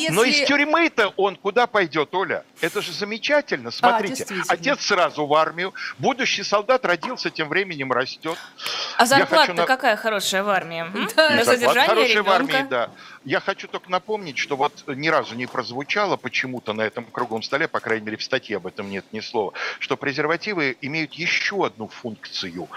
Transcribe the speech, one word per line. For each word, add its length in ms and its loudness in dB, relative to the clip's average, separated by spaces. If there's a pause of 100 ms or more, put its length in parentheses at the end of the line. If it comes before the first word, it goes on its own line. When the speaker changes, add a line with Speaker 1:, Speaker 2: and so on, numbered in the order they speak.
Speaker 1:
Но 180 4
из 120 4
Speaker 2:
если 80 2
Speaker 1:
тюрьмы-то 720 4
он 200 0
куда 300 2
пойдёт, 480 0
Оля? 300 0 (160)
Это 220 -2
же 100 -8
замечательно. 800 -2
Speaker 2:
А, 20 -8
Speaker 1:
Смотрите, 300 4
Speaker 2:
действительно. 500 -4
Speaker 1:
отец 300 0
сразу 440 2
в 80 2
армию, 380 2 (260)
будущий 440 0
солдат 420 2
родился, 460 -2
тем 180 -4
временем 440 -2
растёт. 480 -2 (580)
Speaker 3:
А 120 6
Speaker 1:
Я 160 6
хочу 260 4
Speaker 3:
зарплата-то 100 2
Speaker 1:
на- 40 2
Speaker 3:
какая 300 2
хорошая 460 0
в 60 -2
армии, 320 0
м? 360 -4
Speaker 2:
Да. 180 6
Speaker 1:
И 20 4
Speaker 3:
На 80 4
Speaker 1:
зарплата 120 4
Speaker 3:
содержание 300 4
Speaker 1:
хорошая 360 4
в 80 2
армии, 320 2
Speaker 3:
ребёнка. 60 -6
Speaker 1:
да. 220 0 (340)
Я 160 0
хочу 280 -6
только 220 -10
напомнить, 480 -4
что 180 -4
вот 300 -2
ни 220 -4
разу 260 2
не 120 -6
прозвучало 720 -2
почему-то 560 -6
на 100 -2
этом 280 -4
круглом 320 -4
столе, 260 -2
по 120 -2
крайней 260 -4
мере, 100 -6
в 60 -8
статье 360 -4
об 80 -10
этом 240 -10
нет 220 -8
ни 80 -8
слова, 320 -4 (280)
что 160 -4
презервативы 840 -2
имеют 340 -6
ещё 500 -2
одну 240 -4
функцию, 880 -10